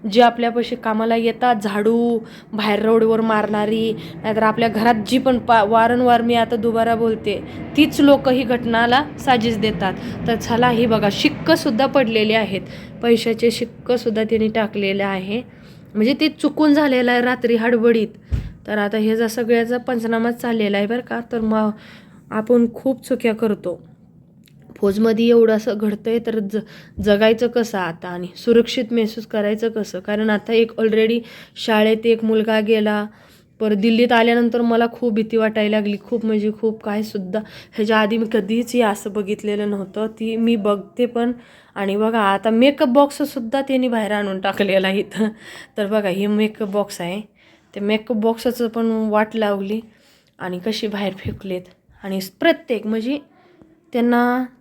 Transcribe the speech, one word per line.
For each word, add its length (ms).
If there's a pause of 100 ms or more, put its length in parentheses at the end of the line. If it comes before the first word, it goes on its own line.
(100)
जे 100
आपल्यापाशी 540
कामाला 400
येतात, 480
झाडू, 560 (340)
बाहेर 280
रोडवर 400
मारणारी, 720
नाहीतर 500
आपल्या 260
घरात 260 (120)
जी 100
पण 220
पा-, 240
वारंवार 580
मी 140
आता 200
दुबारा 400
बोलते, 480 (340)
तीच 240
लोकं 300
ही 120
घटनाला 640 (140)
साजेस 380
देतात. 360 (340)
तर 80
चला, 340
ही 160
बघा 260
शिक्कसुद्धा 760
पडलेले 480
आहेत, 280 (420)
पैशाचे 480
शिक्कसुद्धा 720
त्यांनी 240
टाकलेले 560
आहे. 540 (380)
म्हणजे 240
ते 100
चुकून 440
झालेलं 380
आहे 100
रात्री 340
हडबडीत. 520 (600)
तर 100
आता 200
ह्याचा 300
सगळ्याचा 500
पंचनामा 540
चाललेला 460
आहे 100
बरं 140
का. 180 (120)
तर 100
मग 280 (600)
आपण 420
खूप 340
चुक्या 280
करतो. 460 (960)
फौजमध्ये 500
एवढं 300
असं 220
घडतंय 420
तर 200
ज-, 640
जगायचं 460
कसं 300
आता 300
आणि 280
सुरक्षित 560
महसूस 360
करायचं 420
कसं? 300
कारण 300
आता 240
एक 260
already 400 (360)
शाळेत 500
एक 180
मुलगा 360
गेला, 460 (540)
पर 140
दिल्लीत 380
आल्यानंतर 500
मला 300
खूप 220
भीती 240
वाटायला 400
लागली, 260
खूप 220
म्हणजे 260 (100)
खूप. 220
काय 200
सुद्धा 360 (360)
ह्याच्या 240
आधी 180
मी 160
कधीच 420
हे 60
असं 320
बघितलेलं 560
नव्हतं. 380
ती 280
मी 200
बघते 500
पण. 260 (440)
आणि 220
बघा 220
आता 300
मेकअप 380
बॉक्ससुद्धा 760
त्यांनी 260
बाहेर 240
आणून 280
टाकलेला 480
आहे 120
इथं. 300 (480)
तर 100
बघा 220
हे 180
मेकअप 400
बॉक्स 340
आहे, 200 (540)
ते 40
मेकअप 380
बॉक्सचं 500
पण 420
वाट 260
लावली 460 (580)
आणि 260
कशी 220
बाहेर 300
फेकलेत. 440 (420)
आणि 160 (200)
प्रत्येक 480
म्हणजे 300 (760)
त्यांना 520 (160)